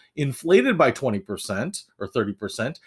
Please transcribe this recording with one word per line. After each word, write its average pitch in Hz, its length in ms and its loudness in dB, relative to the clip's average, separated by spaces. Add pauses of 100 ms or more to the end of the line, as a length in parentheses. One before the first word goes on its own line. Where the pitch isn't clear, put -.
(160)
inflated 170 600 2
by 143 140 6
twenty 113 300 -2
percent 107 640 -6 (140)
or 101 100 -8
thirty 104 260 -2
percent, 113 520 -8